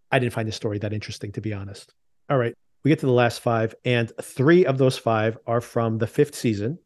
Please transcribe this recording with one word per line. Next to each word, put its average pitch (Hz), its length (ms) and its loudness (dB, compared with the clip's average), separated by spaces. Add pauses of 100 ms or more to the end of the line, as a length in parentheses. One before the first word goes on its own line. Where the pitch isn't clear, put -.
(120)
I 135 80 4
didn't 120 140 -2
find 113 140 -4
the 110 60 -4
story 104 260 -6
that 104 140 -6
interesting, 107 400 -10
to - 80 -10
be 104 120 -6
honest. 98 400 -14 (360)
All 143 80 2
right, 117 180 -2 (280)
we 139 60 2
get 156 100 4
to 151 60 -4
the 131 60 4
last 120 300 4
five, 113 340 0 (100)
and 120 260 0 (100)
three 170 440 4
of 131 120 0
those 131 200 2
five 113 400 0 (100)
are 120 140 0
from 113 360 -2
the 110 100 -2
fifth - 280 0
season, 113 500 -4